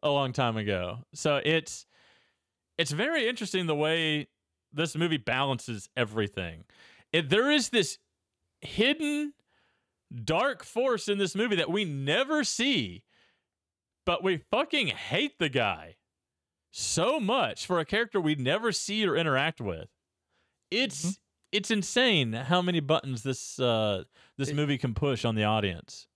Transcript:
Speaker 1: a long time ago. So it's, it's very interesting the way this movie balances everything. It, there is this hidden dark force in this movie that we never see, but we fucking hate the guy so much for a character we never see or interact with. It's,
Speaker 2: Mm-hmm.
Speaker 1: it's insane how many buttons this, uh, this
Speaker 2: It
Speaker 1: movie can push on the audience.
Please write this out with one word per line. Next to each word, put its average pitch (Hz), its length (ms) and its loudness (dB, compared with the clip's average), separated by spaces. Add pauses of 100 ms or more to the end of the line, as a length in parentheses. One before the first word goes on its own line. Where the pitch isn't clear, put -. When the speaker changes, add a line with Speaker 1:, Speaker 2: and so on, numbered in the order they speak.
Speaker 1:
a 151 60 2
long 139 220 2
time 117 240 0
ago. 101 420 -2 (160)
So 147 300 2
it's, 160 400 -2 (920)
it's 147 140 0
very 247 360 0
interesting 190 380 -2
the 156 80 2
way 151 540 0 (440)
this 151 220 -2
movie 160 220 2
balances 123 800 -2
everything. 101 640 -2 (500)
It, 156 160 2
there 220 220 4
is 294 200 4
this - 280 0 (640)
hidden 294 720 0 (920)
dark 208 380 0
force 240 460 -2
in 202 100 0
this 190 160 -2
movie 208 220 2
that 160 160 0
we 208 120 0
never 185 600 0
see, 170 580 -2 (1040)
but 175 160 0
we 185 140 2
fucking 262 520 0
hate 208 520 -4
the 160 80 2
guy 95 480 0 (760)
so 233 480 0
much 208 480 0
for 180 140 0
a 160 40 0
character 214 360 0
we 151 160 2
never 165 340 0
see 208 340 0
or 165 120 2
interact 156 440 2
with. 87 280 -6 (840)
It's, 208 320 -2
Speaker 2:
Mm-hmm. 175 80 -2 (400)
Speaker 1:
it's 202 220 -2
insane 202 600 2
how 135 300 0
many 175 160 2
buttons 135 460 0
this, - 340 -6
uh, 110 460 2 (340)
this 135 120 -2
Speaker 2:
It 139 40 -4
Speaker 1:
movie 143 240 0
can 120 160 -2
push 135 300 0
on 117 100 2
the 107 80 2
audience. 104 720 0